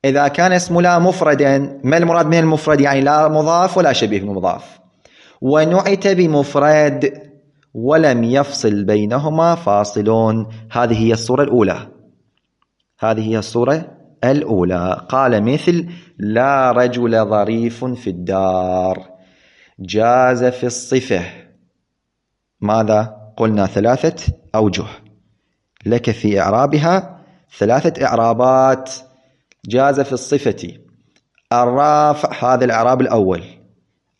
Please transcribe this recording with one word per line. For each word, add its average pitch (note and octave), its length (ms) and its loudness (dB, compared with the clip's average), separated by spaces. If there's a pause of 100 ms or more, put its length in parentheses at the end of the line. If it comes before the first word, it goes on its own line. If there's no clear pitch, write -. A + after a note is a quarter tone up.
إذا C#3 220 2
كان F3 240 2
اسم F3+ 280 0
لا F3 200 4
مفردا، D3 840 2
ما D3 140 2
المراد E3+ 280 2
من E3 140 2
المفرد؟ D#3 420 2
يعني C#3 200 2
لا D3+ 260 2
مضاف E3+ 500 0
ولا D#3 160 2
شبيه G#2 280 -2
بالمضاف. F#2+ 580 -6 (600)
ونعت F3+ 680 0
بمفرد D3 1200 2 (420)
ولم C3 500 2
يفصل A#2 600 -2
بينهما C#3+ 720 0
فاصل. G#2 540 -2 (640)
هذه A#2 320 0
هي A#2 100 2
الصورة B2 300 0
الأولى، G#2+ 440 0 (1120)
هذه A2 300 -2
هي A2 100 -2
الصورة C3 580 -2 (260)
الأولى. F#2 840 -2
قال B2 340 0
مثل: E3+ 460 -2 (280)
"لا B2+ 540 0
رجل A#2 540 0
ظريف A2+ 600 -2
في A#2+ 240 -8
الدار". F#2 1000 -2 (680)
جاز A#2+ 640 2
في B2+ 220 -2
الصفة. A#2+ 580 -4 (1400)
ماذا؟ G#2+ 560 0 (200)
قلنا G#2+ 280 0
ثلاثة A#2+ 680 -2 (220)
أوجه، G2 300 0 (1000)
لك A#2 260 0
في G2+ 300 0
إعرابها D3 760 0 (380)
ثلاثة C3+ 480 0
إعرابات. B2+ 840 2 (760)
جاز C3 340 2
في C3+ 140 -4
الصفة B2 600 -4 (800)
الرافع، C#3+ 1000 0
هذا B2+ 120 2
الإعراب A#2+ 360 0
الأول، F#2 420 0 (760)